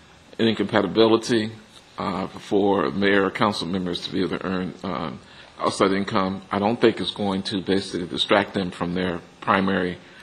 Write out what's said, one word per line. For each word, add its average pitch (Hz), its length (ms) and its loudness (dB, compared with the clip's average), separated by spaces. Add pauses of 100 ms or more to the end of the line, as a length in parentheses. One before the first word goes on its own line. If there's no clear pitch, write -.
(380)
in 113 100 2
incompatibility, 110 1040 2 (460)
uh, 92 300 -4
for 98 640 2
mayor 98 340 4
or 95 60 0
council 104 360 0
members 90 380 -4
to - 60 -12
be 92 100 -2
able 87 160 -2
to - 80 -8
earn, 92 280 -4 (100)
um, 80 360 -6 (400)
outside - 320 2
income. 95 600 -2
I 101 80 0
don't 110 200 0
think 117 220 4
it's 92 100 -4
going 98 320 -2
to 98 180 -4
basically 92 460 -2
distract 95 460 0
them 95 160 -4
from 87 240 -6
their 90 260 -4 (220)
primary 95 560 0 (260)